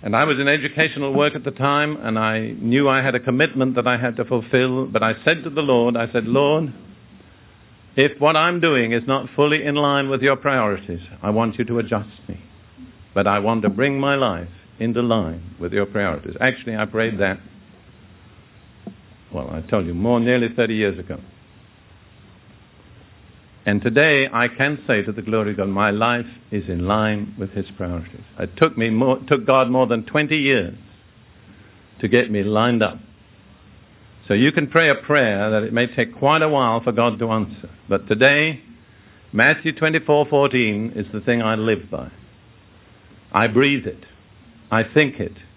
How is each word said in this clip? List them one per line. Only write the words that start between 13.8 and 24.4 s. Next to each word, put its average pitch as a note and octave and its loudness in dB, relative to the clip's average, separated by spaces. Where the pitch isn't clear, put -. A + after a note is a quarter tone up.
my C#3 0
life F#2 -2
into A#2 -2
line F#2 -2
with F2 -6
your G2+ 0
priorities. F#2+ -4
Actually, A#2+ -2
I G#2+ -2
prayed A2 -4
that, F#2+ 0
well, C#2 -8
I D#2+ -8
told F#2+ -2
you, E2+ -6
more A#2 0
nearly A#2+ 0
thirty A2+ 0
years G2+ 0
ago. F2 -12
And G#2 0
today C#3 4
I A#2 0